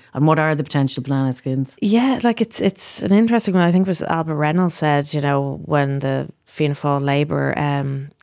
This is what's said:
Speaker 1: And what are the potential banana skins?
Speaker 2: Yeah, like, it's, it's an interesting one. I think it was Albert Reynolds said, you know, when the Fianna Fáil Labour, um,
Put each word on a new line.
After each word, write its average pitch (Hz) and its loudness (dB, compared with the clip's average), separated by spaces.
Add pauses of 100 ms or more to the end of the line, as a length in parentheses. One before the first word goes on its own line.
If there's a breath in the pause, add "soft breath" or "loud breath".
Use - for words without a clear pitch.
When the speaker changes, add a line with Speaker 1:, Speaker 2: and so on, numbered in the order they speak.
(140 soft breath)
Speaker 1:
And 147 2
what 156 6
are 156 2
the 147 -2
potential 135 -2
banana 135 -2
skins? 131 -4
Speaker 2:
Yeah, 233 2
like, 233 0
it's, - -2
it's - -4
an - 0
interesting 220 4
one. 180 4
I 170 4
think 185 4
it - -6
was 175 -2
Albert 160 -2
Reynolds 156 0
said, 147 0
you 151 -2
know, 139 -2
when 139 0
the 135 -4 (160)
Fianna 147 -2
Fáil 139 -2
Labour, 143 0
um, 139 -4 (140)